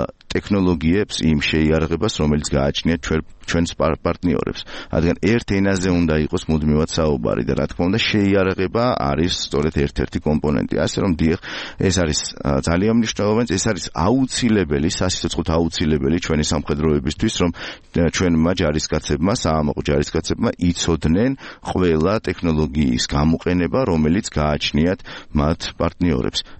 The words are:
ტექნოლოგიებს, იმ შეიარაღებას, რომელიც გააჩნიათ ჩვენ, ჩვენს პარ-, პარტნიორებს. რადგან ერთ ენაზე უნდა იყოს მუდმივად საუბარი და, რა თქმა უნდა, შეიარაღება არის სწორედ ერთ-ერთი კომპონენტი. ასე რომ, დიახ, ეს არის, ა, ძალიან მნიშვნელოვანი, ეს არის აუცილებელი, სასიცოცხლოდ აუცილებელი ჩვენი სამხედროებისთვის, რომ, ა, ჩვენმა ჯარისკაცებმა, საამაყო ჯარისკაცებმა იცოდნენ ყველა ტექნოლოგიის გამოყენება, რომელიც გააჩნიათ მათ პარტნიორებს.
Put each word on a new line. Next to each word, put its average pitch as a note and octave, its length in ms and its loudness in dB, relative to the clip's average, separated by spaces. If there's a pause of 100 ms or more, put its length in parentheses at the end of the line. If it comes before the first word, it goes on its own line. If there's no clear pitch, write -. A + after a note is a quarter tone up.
(260)
ტექნოლოგიებს, F#2 920 0
იმ D#2 200 2
შეიარაღებას, D#2 760 2
რომელიც D2+ 320 0
გააჩნიათ C#2+ 540 0
ჩვენ, D#2+ 200 -2 (180)
ჩვენს E2+ 320 -2
პარ-, D#2 280 0
პარტნიორებს. - 640 -2 (240)
რადგან - 320 0
ერთ A2+ 320 0
ენაზე G2 420 0
უნდა E2+ 260 2
იყოს D#2 280 -2
მუდმივად D2+ 440 2
საუბარი A#1 540 0
და, B1+ 100 0
რა C2 140 0
თქმა - 180 -4
უნდა, G2 140 2
შეიარაღება G2 840 2 (140)
არის C#2+ 440 0
სწორედ D2 360 -2
ერთ-ერთი - 420 -2
კომპონენტი. D2 580 0
ასე F#2+ 220 0
რომ, G2 140 0
დიახ, D#2+ 260 2 (380)
ეს F#2+ 200 2
არის, E2 220 0 (140)
ა, - 240 -4
ძალიან F2+ 380 2
მნიშვნელოვანი, A2 520 0
ეს F#2+ 180 -2
არის G2 240 -2
აუცილებელი, G2 1000 2
სასიცოცხლოდ F2+ 600 -2
აუცილებელი D#2+ 680 0
ჩვენი D#2 260 0
სამხედროებისთვის, D2+ 920 0
რომ, F2 160 0
ა, - 540 -4
ჩვენმა E2 480 2
ჯარისკაცებმა, D#2 800 0
საამაყო D#2 500 0
ჯარისკაცებმა D#2 720 -2
იცოდნენ E2+ 760 0 (260)
ყველა F2 600 0
ტექნოლოგიის D2+ 880 0
გამოყენება, D#2+ 760 0
რომელიც E2+ 460 2
გააჩნიათ D2+ 720 0 (300)
მათ D2+ 300 0 (120)
პარტნიორებს. D2 680 0 (200)